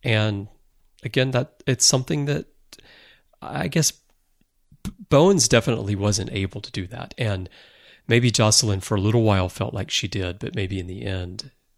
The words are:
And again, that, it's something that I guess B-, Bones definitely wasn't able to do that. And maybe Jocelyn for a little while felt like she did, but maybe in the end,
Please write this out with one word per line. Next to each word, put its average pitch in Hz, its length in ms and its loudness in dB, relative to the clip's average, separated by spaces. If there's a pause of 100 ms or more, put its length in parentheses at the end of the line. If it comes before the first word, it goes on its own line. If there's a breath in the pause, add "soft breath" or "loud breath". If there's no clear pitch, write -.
And 107 440 0 (560)
again, 131 280 0
that, 127 360 -4
it's 127 180 2
something 143 400 0
that 147 200 -4 (960 soft breath)
I 147 260 -4
guess 156 240 0
B-, - 1000 -18 (180)
Bones 165 400 6
definitely 107 460 2
wasn't 98 360 0
able 98 300 -4
to - 100 -16
do 92 160 -8
that. 87 300 -14
And 98 320 -4 (580 soft breath)
maybe 120 240 4
Jocelyn 107 480 4
for - 160 -4
a 98 60 0
little 110 220 4
while 95 260 4
felt - 240 -6
like - 180 -6
she - 160 -2
did, 92 320 -6
but - 160 -8
maybe 95 240 -4
in 87 80 -8
the 95 180 -10
end, 92 460 -8 (260)